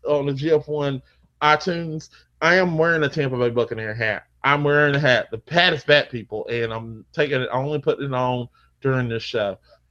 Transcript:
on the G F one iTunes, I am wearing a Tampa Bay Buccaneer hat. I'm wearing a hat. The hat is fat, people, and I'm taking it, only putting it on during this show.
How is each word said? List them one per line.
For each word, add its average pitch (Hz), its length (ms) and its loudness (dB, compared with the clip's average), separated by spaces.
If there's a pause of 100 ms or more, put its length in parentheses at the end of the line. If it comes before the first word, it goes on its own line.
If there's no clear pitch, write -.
on 143 200 0
the 143 80 -2
G 151 180 0
F 151 160 0
one 143 340 -4 (400)
iTunes, 156 680 0 (320)
I 165 120 4
am 180 240 2
wearing 160 240 4
a 143 60 0
Tampa 135 280 -2
Bay 120 140 2
Buccaneer 110 440 -2
hat. 110 320 -4 (180)
I'm 143 200 4
wearing 147 300 4
a 139 40 2
hat. 127 320 2
The 113 120 -10 (100)
hat 175 220 4
is 135 80 -8
fat, 147 280 4
people, 107 380 -8
and 117 240 -4
I'm 113 400 -12
taking 139 300 -2
it, 123 100 -6
only 143 260 -2
putting 143 280 -2
it 131 80 -6
on 127 340 -2 (320)
during 131 280 0
this 113 140 -4
show. 101 360 -4 (320)